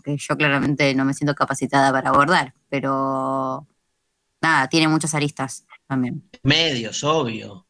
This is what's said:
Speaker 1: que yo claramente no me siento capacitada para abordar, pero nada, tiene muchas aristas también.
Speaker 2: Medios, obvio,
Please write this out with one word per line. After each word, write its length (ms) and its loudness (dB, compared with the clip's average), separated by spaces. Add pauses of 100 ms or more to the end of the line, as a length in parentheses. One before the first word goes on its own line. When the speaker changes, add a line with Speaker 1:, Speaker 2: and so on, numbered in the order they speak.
Speaker 1:
que 140 -4
yo 180 -4
claramente 580 2
no 120 0
me 80 0
siento 220 0
capacitada 580 0
para 160 -2
abordar, 440 2 (140)
pero 1000 -4 (760)
nada, 260 2
tiene 220 2
muchas 260 0
aristas 500 -6 (220)
también. 420 -4 (140)
Speaker 2:
Medios, 640 0
obvio, 640 -4